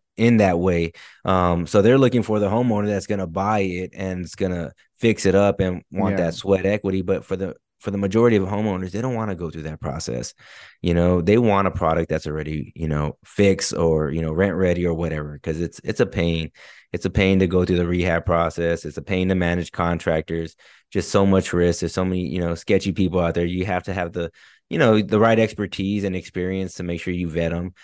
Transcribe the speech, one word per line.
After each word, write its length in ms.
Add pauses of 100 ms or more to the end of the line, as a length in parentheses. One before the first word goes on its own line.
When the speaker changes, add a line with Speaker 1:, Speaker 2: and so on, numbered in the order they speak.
(180)
Speaker 1:
in 200
that 220
way. 320 (340)
Um, 400
so 160
they're 160
looking 240
for 180
the 80
homeowner 400
that's 200
gonna 180
buy 360
it 340
and 280
it's 120
gonna 360 (280)
fix 260
it 80
up 260
and 320
want 260
Speaker 2:
Yeah. 0
Speaker 1:
that 180
sweat 320
equity. 340
But 240
for 100
the, 200 (240)
for 120
the 60
majority 400
of 100
homeowners, 440
they 100
don't 140
wanna 200
go 140
through 140
that 180
process. 520 (480)
You 120
know, 280
they 180
want 280
a 40
product 380
that's 180
already, 480
you 120
know, 380
fixed 480
or, 380
you 100
know, 100
rent 240
ready 300
or 80
whatever, 460
'cause 200
it's, 240
it's 160
a 60
pain. 460 (420)
It's 120
a 40
pain 300
to 80
go 180
through 120
the 100
rehab 380
process. 600
It's 120
a 40
pain 280
to 60
manage 360
contractors. 840 (360)
Just 180
so 160
much 260
risk. 300
There's 120
so 120
many, 200
you 140
know, 160
sketchy 380
people 260
out 140
there. 120
You 200
have 180
to 100
have 200
the, 180 (380)
you 80
know, 240
the 180
right 180
expertise 680
and 100
experience 600
to 80
make 180
sure 120
you 140
vet 240
'em. 220 (100)